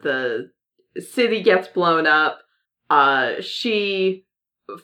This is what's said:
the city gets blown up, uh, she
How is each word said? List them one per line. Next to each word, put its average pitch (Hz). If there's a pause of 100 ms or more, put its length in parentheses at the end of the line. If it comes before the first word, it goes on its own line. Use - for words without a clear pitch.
the 131 (480)
city 226
gets 185
blown 165
up, 156 (500)
uh, 139
she 196 (580)